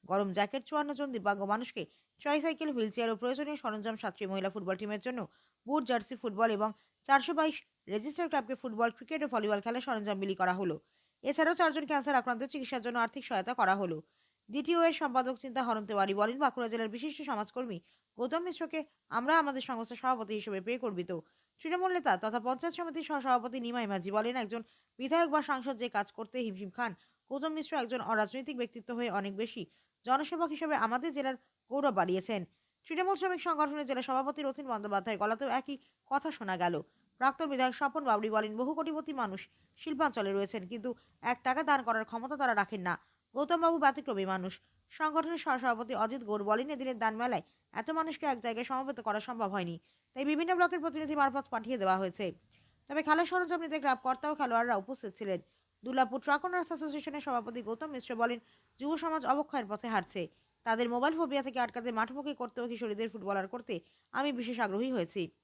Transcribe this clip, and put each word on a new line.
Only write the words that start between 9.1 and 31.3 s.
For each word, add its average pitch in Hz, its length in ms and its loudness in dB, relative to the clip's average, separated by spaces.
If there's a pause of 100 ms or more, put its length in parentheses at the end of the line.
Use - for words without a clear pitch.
ও 277 100 -2
ভলিবল 214 300 2
খেলার 240 220 -2
সরঞ্জাম 208 360 -2
বিলি 196 180 0
করা 180 200 4
হলো। 175 160 0 (480)
এছাড়াও 311 360 4
চারজন 320 260 2
ক্যান্সার 277 340 2
আক্রান্তের 247 320 -2
চিকিৎসার 262 340 -4
জন্য 240 120 -2
আর্থিক 233 300 0
সহায়তা 196 320 0
করা 190 200 6
হলো। 175 160 0 (520)
ডিটিও 294 400 2
এর 330 140 2
সম্পাদক 254 320 2 (100)
চিন্তা 262 220 -2
হরণ 220 220 0
তেওয়ারি 196 320 4
বলেন, 226 180 4
"বাঁকুড়া 254 300 2
জেলার 226 260 0
বিশিষ্ট 277 240 -6 (120)
সমাজকর্মী 226 480 -4 (400)
গৌতম 262 280 0
মিশ্রকে 320 340 -4 (380)
আমরা 269 240 4
আমাদের 269 260 -2
সংস্থার 233 340 -6
সভাপতি 226 320 0
হিসেবে 202 320 -2
পেয়ে 247 180 -2
গর্বিত।" 185 280 -2 (480)
তৃণমূল 359 360 0
নেতা 277 160 4 (120)
তথা 220 220 0
পঞ্চায়েত 262 320 -2
সমিতির 330 300 -6
সহসভাপতি 254 520 2
নিমাই 233 320 -2
মাঝি 190 240 -2
বলেন, 233 200 2
"একজন 226 260 -4 (360)
বিধায়ক 320 360 2
বা 302 60 6 (100)
সাংসদ 254 320 0
যে 247 140 -2
কাজ 202 100 0 (120)
করতে 220 180 -8 (100)
হিমশিম 196 300 -6
খান, 233 160 -2 (380)
গৌতম 277 260 -2
মিশ্র 311 160 -4 (100)
একজন 240 180 -2 (120)
অরাজনৈতিক 240 480 0
ব্যক্তিত্ব 240 380 -8
হয়ে 240 200 0
অনেক 196 140 -2 (100)
বেশি 226 200 -6 (420)
জনসেবক 302 500 2
হিসেবে 302 200 0 (120)
আমাদের 247 300 0
জেলার 262 200 0 (340)